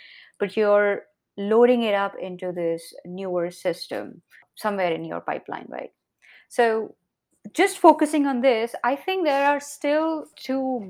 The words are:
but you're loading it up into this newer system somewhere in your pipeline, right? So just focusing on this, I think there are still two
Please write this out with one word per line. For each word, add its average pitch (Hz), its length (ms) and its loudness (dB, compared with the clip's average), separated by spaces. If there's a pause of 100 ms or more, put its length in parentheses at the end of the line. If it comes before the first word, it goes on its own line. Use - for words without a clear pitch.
(400)
but 196 160 -4
you're 208 480 2 (320)
loading 233 480 4
it 214 100 0
up 196 220 -2
into 180 380 -8
this 165 400 -4 (100)
newer 180 480 -4
system - 680 -8 (340)
somewhere 196 380 -2
in 165 100 -6
your 165 160 -8
pipeline, - 480 -8
right? - 240 -12 (560)
So 226 480 0 (580)
just 381 240 2
focusing 302 500 6
on 254 140 -2
this, 233 420 2
I 269 140 0
think 381 260 -4
there 277 260 2
are 294 120 0
still 311 640 -2 (100)
two 262 540 -4